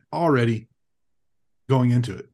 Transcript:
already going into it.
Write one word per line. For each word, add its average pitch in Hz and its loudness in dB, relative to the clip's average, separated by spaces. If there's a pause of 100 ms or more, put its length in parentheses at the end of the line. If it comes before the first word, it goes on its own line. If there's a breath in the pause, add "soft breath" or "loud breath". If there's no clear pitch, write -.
(140)
already 123 0 (1000)
going 127 2
into 117 -2
it. - -18